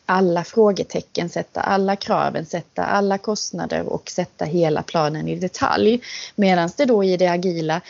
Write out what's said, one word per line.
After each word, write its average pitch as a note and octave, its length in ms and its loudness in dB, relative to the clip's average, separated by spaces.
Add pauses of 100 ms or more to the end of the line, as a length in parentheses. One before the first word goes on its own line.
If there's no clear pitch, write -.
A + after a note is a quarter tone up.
alla F3+ 380 2
frågetecken, F3 840 0
sätta - 320 -6
alla G3 340 2
kraven, D#3+ 500 -2
sätta F3 380 -6
alla G3 340 0
kostnader F3 680 -4
och - 220 -8
sätta - 360 -6
hela D#3+ 380 0
planen D#3 440 -2
i D#3+ 80 -4
detalj. G3+ 640 0 (340)
Medans F3+ 400 2
det C#4+ 100 2
då A3+ 180 4
i F#3 140 2
det F3+ 100 4
agila, F3 640 0